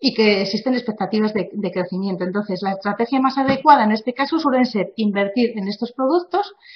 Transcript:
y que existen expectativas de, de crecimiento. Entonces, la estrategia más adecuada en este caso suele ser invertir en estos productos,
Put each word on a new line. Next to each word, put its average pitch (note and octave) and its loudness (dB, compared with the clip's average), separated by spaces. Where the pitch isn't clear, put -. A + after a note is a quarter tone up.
y C4+ -2
que G#3 4
existen A3+ -2
expectativas G#3+ -2
de, G3+ -4
de F#3+ -4
crecimiento. F#3 -4
Entonces, F#3+ -4
la G3 -2
estrategia A3 -2
más C4 0
adecuada C4+ 6
en G#3+ 4
este A3 -2
caso - -2
suele B3+ 2
ser G3+ -2
invertir G#3+ 0
en G3 -4
estos A3+ -6
productos, F4 -2